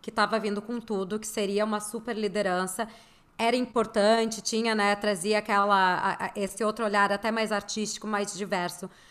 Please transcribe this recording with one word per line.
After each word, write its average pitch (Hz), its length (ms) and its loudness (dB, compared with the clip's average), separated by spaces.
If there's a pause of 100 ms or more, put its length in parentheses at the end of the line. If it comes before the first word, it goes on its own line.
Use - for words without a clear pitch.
que - 80 -12
tava 214 280 0
vindo 202 220 -2
com 233 180 -6
tudo, 208 400 -4
que 220 80 -12
seria 202 380 -2
uma 214 160 -2
super 226 340 -8
liderança. 202 720 -2 (500)
Era 233 180 4
importante, 226 880 2
tinha, 226 320 0
né, 202 220 4
trazia 208 420 0
aquela, 208 360 2
a, 185 520 2
a, - 100 -8
esse 196 260 -4
outro 214 220 0
olhar 202 260 4
até 202 200 -2
mais 220 220 0
artístico, 208 540 -4
mais 202 300 -4
diverso 180 540 -4 (200)